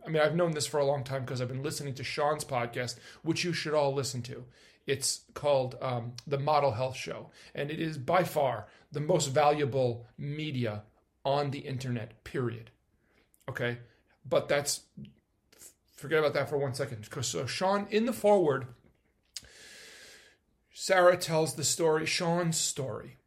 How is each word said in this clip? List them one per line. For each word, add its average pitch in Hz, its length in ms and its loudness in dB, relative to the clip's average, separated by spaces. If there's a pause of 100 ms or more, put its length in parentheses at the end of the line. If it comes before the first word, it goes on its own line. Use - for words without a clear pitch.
I 156 40 -8
mean, 156 120 2
I've 151 140 4
known 170 160 4
this 151 160 -2
for 147 120 0
a 139 60 4
long 139 180 0
time 135 220 -6
'cause 123 160 -4
I've 123 80 -2
been 131 140 -6
listening 143 320 -6
to - 80 -10
Sean's 151 420 0
podcast, 120 520 -4 (260)
which 160 200 -2
you 175 80 0
should 160 220 -2
all 143 200 2
listen 127 300 -4
to. 123 220 -12 (400)
It's - 480 -2
called, 135 480 2
um, 120 320 -4 (140)
The 139 100 0
Model 143 340 4
Health 123 240 -4
Show, - 360 -10 (220)
and 143 160 -4
it 160 120 -6
is 156 160 -4
by 165 260 2
far 131 440 0 (240)
the 143 100 -4
most 151 240 2
valuable 135 840 2 (100)
media 139 680 -4 (420)
on 139 260 0
the 143 80 -6
internet, 123 640 -6
period. 117 480 -6 (800)
Okay? 120 300 -4 (440)
But 143 240 0
that's, 143 360 -2 (1120)
forget 156 240 0
about 143 160 4
that 139 120 0
for 151 100 -2
one 139 160 -2
second. 127 360 -6
'Cause, 127 180 -6
so 85 200 -4
Sean, 202 420 0
in 220 160 2
the 247 80 0
foreword, 160 540 4 (2000)
Sarah 180 460 6
tells 160 380 0
the 151 100 -4
story, 160 400 2
Sean's 170 500 0
story. 131 720 -4